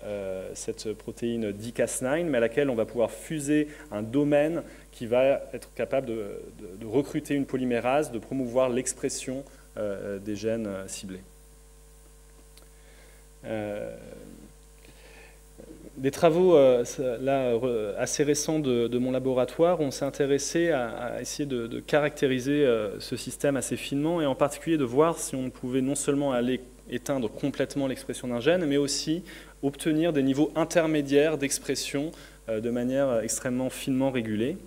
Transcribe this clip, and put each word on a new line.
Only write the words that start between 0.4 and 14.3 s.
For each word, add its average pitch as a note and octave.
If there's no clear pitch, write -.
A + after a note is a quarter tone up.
cette A2
protéine A#2
D G#2+
Cas -
nine, D#3+
mais C3+
à A#2
laquelle C#3
on B2+
va A2
pouvoir A2
fuser D3+
un G#2
domaine D3
qui B2
va C3
être -
capable C3
de, A2+
de, G2+
de A2+
recruter D3
une C#3
polymérase, B2+
de A2+
promouvoir B2+
l'expression, C3
euh, G2+
des G2+
gènes, A2
euh, F#2+
ciblés. F#2
Euh, G#2+